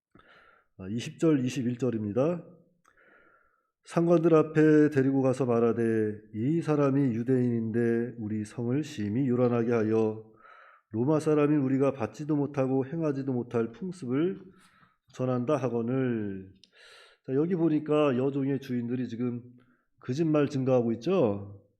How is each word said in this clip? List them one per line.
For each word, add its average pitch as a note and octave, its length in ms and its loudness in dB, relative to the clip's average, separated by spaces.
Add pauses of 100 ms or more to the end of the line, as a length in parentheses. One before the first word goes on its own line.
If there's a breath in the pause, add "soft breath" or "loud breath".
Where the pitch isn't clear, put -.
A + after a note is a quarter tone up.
(800 soft breath)
아, F#2 100 -12
이십 A#2 300 -8
절, D#3 260 2
이십일 B2 320 -4
절입니다. A#2+ 640 -2 (1400 soft breath)
상관들 E3+ 500 2
앞에 D3+ 560 6
데리고 C3+ 320 2
가서 C3 220 0
말하되, A2+ 760 0 (160)
"이 C#3 280 -2
사람이 C#3 520 2
유대인인데 A#2 1040 0
우리 G#2+ 260 -6
성을 B2 400 -4
심히 G#2 440 -2
요란하게 A#2+ 440 2
하여 A2 520 0 (680 loud breath)
로마 C3+ 280 0
사람인 D3+ 380 2
우리가 C3+ 340 2
받지도 C#3+ 440 -4
못하고 C3+ 500 0
행하지도 C#3 460 -4
못할 A#2 400 -2
풍습을 E3+ 680 -4 (720 soft breath)
전한다 B2+ 440 -2
하거늘." A#2 960 -2 (760 loud breath)
자, C3 80 -4
여기 E3 200 0
보니까 D3+ 640 2
여종의 C3+ 440 -2
주인들이 B2 480 -4
지금 A#2+ 340 -6 (580 soft breath)
거짓말 D3+ 480 0
증가하고 B2+ 440 2
있죠. A2+ 680 -2 (180)